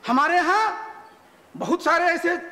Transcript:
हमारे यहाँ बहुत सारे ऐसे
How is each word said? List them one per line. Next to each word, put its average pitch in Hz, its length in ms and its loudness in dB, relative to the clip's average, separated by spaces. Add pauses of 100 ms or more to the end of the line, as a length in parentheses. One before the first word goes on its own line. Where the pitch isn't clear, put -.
हमारे 294 300 2
यहाँ 392 500 0 (680)
बहुत 254 280 -2
सारे 330 200 2
ऐसे 339 320 0 (160)